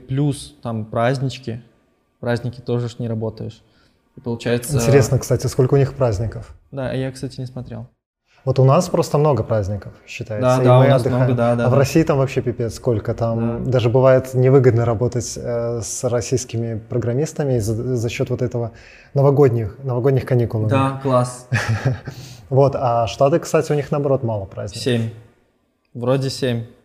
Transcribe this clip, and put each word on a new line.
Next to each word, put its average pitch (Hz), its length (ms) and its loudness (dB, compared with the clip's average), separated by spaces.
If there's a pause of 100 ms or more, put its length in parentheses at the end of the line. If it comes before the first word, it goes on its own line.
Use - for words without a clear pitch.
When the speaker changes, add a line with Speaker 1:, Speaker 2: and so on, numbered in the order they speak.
Speaker 1:
плюс 139 560 -4
там 113 220 -6
празднички. 123 760 -4 (580)
Праздники 120 420 -6
тоже 120 280 -4
ж - 100 -18
не 120 100 -6
работаешь. 110 520 -8 (560)
И - 40 -20
получается 120 560 -4
Speaker 2:
Интересно, 120 420 4
кстати, - 280 -2
сколько 127 280 0
у - 20 4
них 135 180 2
праздников? 113 580 -4 (180)
Speaker 1:
Да, 127 220 -6
я, 131 180 -4
кстати, 127 300 -12
не 127 60 -8
смотрел. 123 400 -14 (580)
Speaker 2:
Вот 131 140 2
у 131 40 8
нас 143 260 6
просто - 280 0
много 143 260 2
праздников 104 500 -4 (140)
считается, 123 500 -2
Speaker 1:
Да, 131 40 0
Speaker 2:
и 127 40 2
Speaker 1:
да, 123 140 8
Speaker 2:
мы 131 60 8
Speaker 1:
у 139 40 4
нас 131 120 4
Speaker 2:
отдыхаем. 127 220 0
Speaker 1:
много, 123 140 2
да, 120 180 2
да, 120 100 0
Speaker 2:
А - 20 2
в 120 40 2
Speaker 1:
да. - 60 4
Speaker 2:
России 139 260 4
там 156 160 2
вообще 135 220 0
пипец 113 340 -4
сколько. 113 400 -2
Там 117 480 -2
Speaker 1:
Да. 127 80 -2
Speaker 2:
даже 120 180 2
бывает 131 460 4
невыгодно 127 500 6
работать, 117 520 -2
э, 120 440 -6
с - 280 -10
российскими 117 680 -4 (100)
программистами 123 680 -2
за, 113 360 -4
за 120 140 -2
счёт 127 200 -4
вот 123 140 -4
этого 117 280 -4 (440)
новогодних, 135 680 4
новогодних 131 420 0
каникул 117 380 0
у 107 40 0
Speaker 1:
Да, 135 260 2
Speaker 2:
них. 131 80 -12
Speaker 1:
класс. 127 480 0
Speaker 2:
<laughs> - 1000 -4
Вот, 135 260 4
а 117 320 0
Штаты, 143 320 2
кстати, 156 320 0
у 151 40 2
них 139 160 -4
наоборот 139 320 0
мало 107 220 -4
праздников. - 380 -12
Speaker 1:
Семь. 117 260 0 (840)
Вроде 131 340 -2
семь. 120 360 -4 (200)